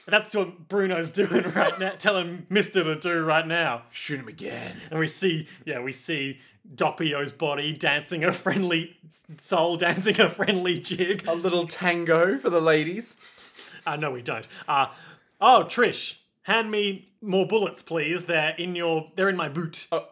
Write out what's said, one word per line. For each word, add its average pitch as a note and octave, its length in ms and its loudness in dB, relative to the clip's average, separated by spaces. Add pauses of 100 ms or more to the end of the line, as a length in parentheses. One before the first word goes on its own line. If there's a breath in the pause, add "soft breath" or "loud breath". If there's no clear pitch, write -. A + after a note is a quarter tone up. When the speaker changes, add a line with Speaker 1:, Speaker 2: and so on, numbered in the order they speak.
Speaker 1:
That's G#3 280 0
what F#3 360 -4
Bruno's F#3 400 0
doing F#3 340 2
<laughs> F3+ 120 -4
right E3 220 2
now, F#3+ 200 -4
telling F3+ 520 -2
Mister F#3+ 340 2
to D#3 120 0
do E3+ 280 -2
right D#3+ 220 2
now. D#3+ 460 -2
Speaker 2:
Shoot C#3 300 -8
him A#2+ 80 -16
again. - 480 -10 (120)
Speaker 1:
And D#3+ 80 -6
we D#3 100 2
see, D#3+ 400 -2 (180 loud breath)
yeah, C3+ 160 -6
we C3 100 -6
see C3+ 480 -6 (340 soft breath)
Doppio's C#3+ 600 -2
body D3 400 -4
dancing D3+ 500 -2
a F3+ 80 4
friendly, F3 640 -2 (420)
soul F3 380 0
dancing F3+ 460 2
a F#3 80 6
friendly F3+ 500 0
jig. F3+ 480 -2
Speaker 2:
A E3 60 0
little E3+ 340 0
tango E3+ 680 2
for - 120 -2
the E3+ 120 4
ladies. D#3+ 560 2 (680 loud breath)
Speaker 1:
Uh, D3+ 120 -2
no, D3+ 140 -2
we B2 100 -8
don't. A#2+ 240 -6 (240 loud breath)
Uh, C#3 160 4 (560 loud breath)
"Oh, A3+ 260 8
Trish, - 520 0 (240)
hand A3 280 0
me G#3 380 -2 (120)
more F#3+ 240 2
bullets, F#3+ 360 0
please. E3 420 -4
They're D#3+ 340 0
in F3+ 180 -6
your, E3 420 -2
they're F#3+ 100 2
in G3 80 2
my E3 140 -2
boot." D#3+ 420 -6
Speaker 2:
Oh, D#3+ 200 -2